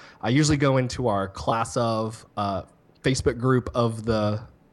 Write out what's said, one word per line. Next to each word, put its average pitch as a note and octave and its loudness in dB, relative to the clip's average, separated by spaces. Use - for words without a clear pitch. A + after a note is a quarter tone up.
I G#2+ -2
usually D3+ 4
go C3+ 2
into B2+ 0
our G2 0
class A2+ -2
of, A2+ -2
uh, G2 -4
Facebook C3+ 0
group B2+ 2
of A2+ 0
the, G#2+ 0